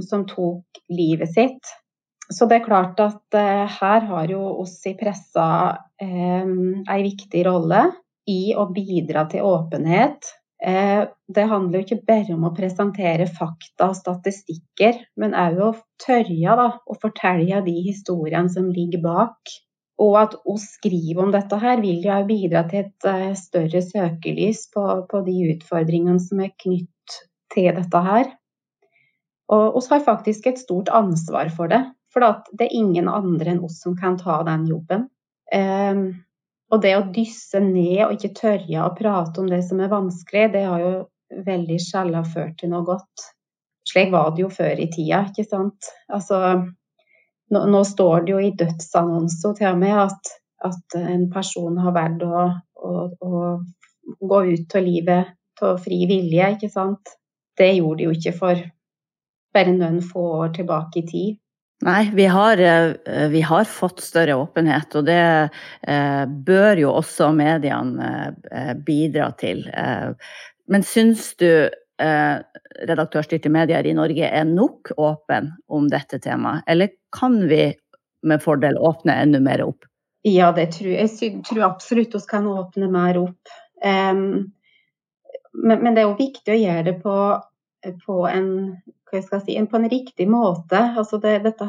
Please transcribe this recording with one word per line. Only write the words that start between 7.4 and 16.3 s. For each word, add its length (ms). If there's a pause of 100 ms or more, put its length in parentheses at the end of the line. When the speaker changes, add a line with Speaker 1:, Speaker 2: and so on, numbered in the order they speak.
Speaker 1:
rolle 380 (420)
i 280
å 160
bidra 560
til 200
åpenhet. 840 (320)
Eh, 400 (240)
det 240
handler 260
jo 60
ikke 240
bare 260
om 140
å 80
presentere 720
fakta 640
og 80
statistikker, 1040 (160)
men 160
også 320
å 100 (220)
tørre 640